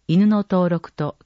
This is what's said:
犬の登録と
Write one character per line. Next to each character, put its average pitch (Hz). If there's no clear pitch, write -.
犬 185
の 208
登 180
録 170
と -